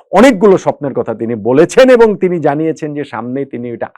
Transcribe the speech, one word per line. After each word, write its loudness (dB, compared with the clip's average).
অনেকগুলো 4
স্বপ্নের -6
কথা -4
তিনি -6
বলেছেন 2
এবং 4
তিনি -2
জানিয়েছেন -4
যে -8
সামনেই -10
তিনি -12
এটা -10